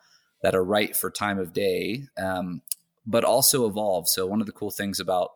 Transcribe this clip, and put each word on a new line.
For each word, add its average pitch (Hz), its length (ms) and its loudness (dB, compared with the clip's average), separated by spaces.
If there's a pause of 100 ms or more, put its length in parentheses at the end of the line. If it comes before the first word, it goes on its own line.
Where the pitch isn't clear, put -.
(420)
that 95 140 2
are 92 80 4
right 104 320 0
for 117 160 -2
time 101 260 -2
of 90 140 -4
day, 98 520 -2 (140)
um, 92 440 -4 (440)
but 113 200 2
also 123 420 4
evolve. 95 400 0
So 95 180 0
one 104 140 0
of 107 60 0
the 107 80 -8
cool 101 180 -6
things 98 300 -4
about 90 340 0